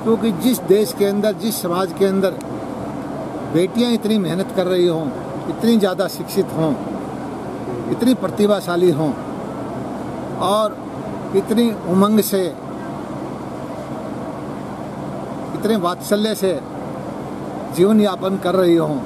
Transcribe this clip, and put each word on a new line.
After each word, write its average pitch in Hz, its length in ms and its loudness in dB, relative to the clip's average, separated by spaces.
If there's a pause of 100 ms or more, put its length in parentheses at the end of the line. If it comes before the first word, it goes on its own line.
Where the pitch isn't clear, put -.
क्योंकि 226 300 2
जिस 202 280 2
देश 196 360 4
के 202 60 4
अंदर, 202 300 2
जिस 214 280 -4
समाज 175 360 0
के 196 60 4
अंदर 190 340 2 (1160)
बेटियां 226 380 2
इतनी 220 260 2
मेहनत 185 380 0
कर 185 100 2
रही 180 200 4
हों, 160 200 0 (440)
इतनी 226 260 4
ज़्यादा 185 320 2
शिक्षित - 440 -2
हों, 160 180 2 (1200)
इतनी 240 240 2
प्रतिभाशाली 180 760 2
हों 147 180 2 (1300)
और 208 320 2 (600)
इतनी 226 340 4 (180)
उमंग 202 340 6
से, 190 220 0 (3000)
इतने 202 240 2
वात्सल्य 202 560 0
से 185 240 2 (1160)
जीवन 208 260 8
यापन 190 380 2
कर 180 180 2
रही 175 200 6
हों 151 300 2